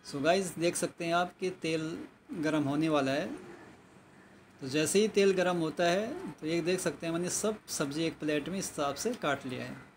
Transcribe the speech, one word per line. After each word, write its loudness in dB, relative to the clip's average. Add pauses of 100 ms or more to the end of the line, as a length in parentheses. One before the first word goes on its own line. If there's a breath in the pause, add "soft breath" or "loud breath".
So -6
guys, 2
देख 0
सकते -4
हैं 0
आप 2
कि -2
तेल -4 (360)
गर्म 2
होने 2
वाला 2
है। 0 (1400)
तो -6
जैसे 4
ही 4
तेल 6
गर्म 2
होता 0
है 0
तो -10
ये 0
देख 0
सकते -4
हैं -2
मैंने -2
सब -2 (100)
सब्ज़ी -2
एक -2
plate 0
में -4
इस -4
हिसाब -2
से -2
काट -2
लिया -6
है। -10 (200)